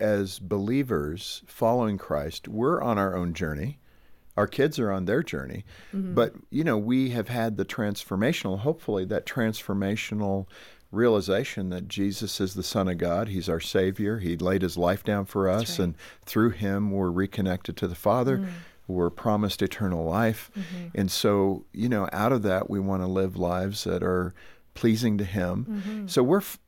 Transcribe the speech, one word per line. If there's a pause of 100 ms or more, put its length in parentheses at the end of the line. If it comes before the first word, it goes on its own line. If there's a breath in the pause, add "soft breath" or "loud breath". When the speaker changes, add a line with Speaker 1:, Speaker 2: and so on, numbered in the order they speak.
Speaker 1:
as
believers
following
Christ,
we're
on
our
own
journey. (560 soft breath)
Our
kids
are
on
their
journey. (280 loud breath)
Speaker 2:
Mm-hmm.
Speaker 1:
But, (140)
you
know,
we
have
had
the
transformational,
hopefully
that
transformational (440 loud breath)
realization
that
Jesus
is
the
Son
of
God.
He's
our
Savior.
He
laid
his
life
down
for
Speaker 2:
That's (100)
Speaker 1:
us,
Speaker 2:
right.
Speaker 1:
and (300 loud breath)
through
him
we're
reconnected
to
the
Father.
Speaker 2:
Mm. (380 loud breath)
Speaker 1:
We're
promised
eternal
life.
Speaker 2:
Mm-hmm.
Speaker 1:
And
so,
you
know,
out
of
that,
we
want
to
live
lives
that
are (400 loud breath)
pleasing
to
him.
Speaker 2:
Mm-hmm.
Speaker 1:
So
we're,
f-,